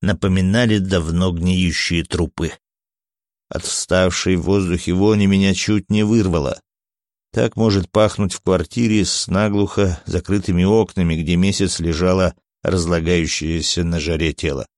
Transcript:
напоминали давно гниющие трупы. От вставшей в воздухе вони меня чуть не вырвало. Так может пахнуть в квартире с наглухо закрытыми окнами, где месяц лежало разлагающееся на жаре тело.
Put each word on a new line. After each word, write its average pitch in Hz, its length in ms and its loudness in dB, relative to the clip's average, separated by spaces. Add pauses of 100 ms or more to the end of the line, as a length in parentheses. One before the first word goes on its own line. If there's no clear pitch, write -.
напоминали 98 800 2
давно 90 540 0
гниющие 87 720 0
трупы. 82 480 -4 (960)
От - 160 -8
вставшей 92 720 0
в 85 60 0
воздухе 90 500 0
вони 104 340 4
меня 98 280 4
чуть 104 360 -2
не 107 140 2
вырвало. 92 560 0 (720)
Так 117 240 -2
может 101 340 0
пахнуть 104 420 0
в - 80 -12
квартире 101 640 0
с - 220 -4
наглухо 101 800 0
закрытыми 92 580 -2
окнами, 95 520 2
где 82 200 0
месяц 95 440 0
лежало 87 540 0 (280)
разлагающееся 82 1200 -2
на 85 160 -2
жаре 78 320 -2
тело. 71 340 -6 (120)